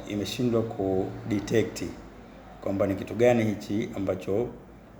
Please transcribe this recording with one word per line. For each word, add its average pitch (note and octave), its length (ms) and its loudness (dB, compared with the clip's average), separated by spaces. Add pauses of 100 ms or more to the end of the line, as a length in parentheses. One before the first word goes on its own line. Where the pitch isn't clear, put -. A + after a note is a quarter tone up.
imeshindwa A2+ 540 2
kudetect G#2 1200 0 (800)
kwamba G2 260 0
ni G2 80 2
kitu F#2+ 200 -6
gani A#2 280 6
hichi G#2 520 -2
ambacho F#2+ 520 0 (520)